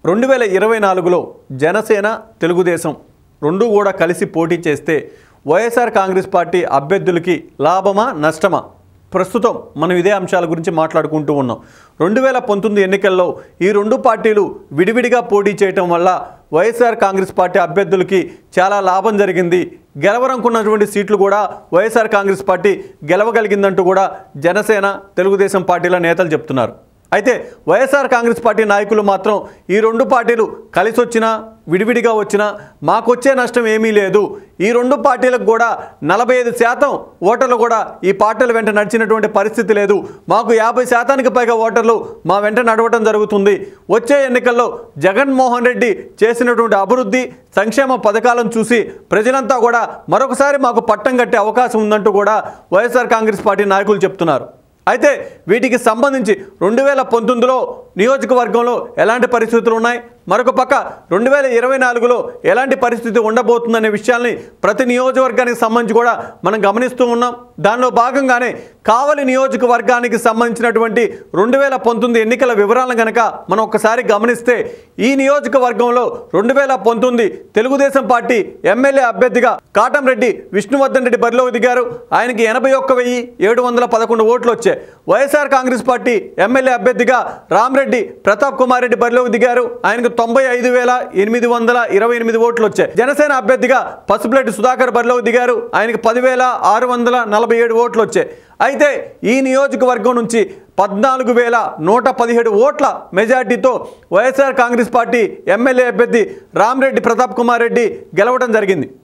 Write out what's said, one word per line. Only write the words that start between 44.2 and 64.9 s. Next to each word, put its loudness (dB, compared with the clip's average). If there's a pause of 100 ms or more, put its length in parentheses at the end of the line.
ఎన్నికల్లో 0 (380)
జగన్మోహన్ 2
రెడ్డి 0 (320)
చేసినటువంటి 2
అభివృద్ధి, 0 (360)
సంక్షేమ 0
పథకాలను 0
చూసి 0 (320)
ప్రజలంతా 0 (100)
కూడా 0 (320)
మరొకసారి 0
మాకు 0
పట్టం 0
కట్టే 2
అవకాశం 0
ఉందంటూ 2
కూడా 2 (380)
వైఎస్ఆర్ 2
కాంగ్రెస్ -2
పార్టీ 0 (100)
నాయకులు 0
చెప్తున్నారు. -2 (440)
అయితే 2 (400)
వీటికి 2
సంబంధించి 0 (300)
రెండు 2
వేల 2 (100)
పంతొమ్మిదిలో 2 (440)
నియోజకవర్గంలో 0 (300)
ఎలాంటి 0
పరిస్థితులు 0
ఉన్నాయి, -2 (320)
మరొక 2
పక్క 2 (400)
రెండు 2
వేల 2 (100)
ఇరవై 0
నాలుగులో 0 (340)
ఎలాంటి 0
పరిస్థితి -2 (100)
ఉండబోతుందనే 0
విషయాల్ని 0 (320)
ప్రతి 0